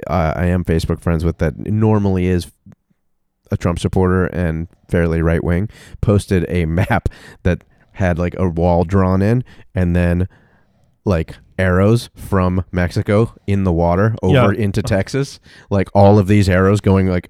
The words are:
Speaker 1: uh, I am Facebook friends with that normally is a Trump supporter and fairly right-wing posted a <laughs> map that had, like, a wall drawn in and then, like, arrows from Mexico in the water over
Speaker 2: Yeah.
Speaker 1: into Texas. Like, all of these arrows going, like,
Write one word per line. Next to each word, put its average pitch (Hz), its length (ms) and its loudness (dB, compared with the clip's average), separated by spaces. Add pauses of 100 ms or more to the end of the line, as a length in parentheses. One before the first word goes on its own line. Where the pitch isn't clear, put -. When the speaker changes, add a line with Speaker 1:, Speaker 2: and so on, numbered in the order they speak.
Speaker 1:
uh, 80 280 0
I 90 120 -2
am 90 180 0
Facebook 82 340 -2
friends 85 240 -2
with 85 140 -2
that 76 200 -4
normally 104 680 0
is 90 240 -2 (960)
a 101 80 -2
Trump 87 220 -4
supporter 92 480 0
and 82 400 -4 (220)
fairly 82 320 0
right-wing 85 480 0 (320)
posted 98 480 0
a 87 160 -2
<laughs> - 0 -
map 87 420 -2 (360)
that 87 200 -2 (300)
had, 87 260 -2
like, 87 180 -4
a 92 120 -2
wall 85 340 0
drawn 92 380 0
in 113 220 0 (320)
and 90 200 0
then, 87 320 0 (800)
like, 82 320 -2 (200)
arrows 95 580 2
from 92 560 -2
Mexico 101 640 -2 (120)
in 98 200 -2
the 90 60 2
water 87 520 0
over 113 300 2
Speaker 2:
Yeah. 104 100 -4
Speaker 1:
into 101 180 -2
Texas. 120 580 -4 (300)
Like, 95 240 -2
all 101 240 6
of 95 100 2
these 104 220 4
arrows 95 320 2
going, 95 260 2
like, 90 220 -2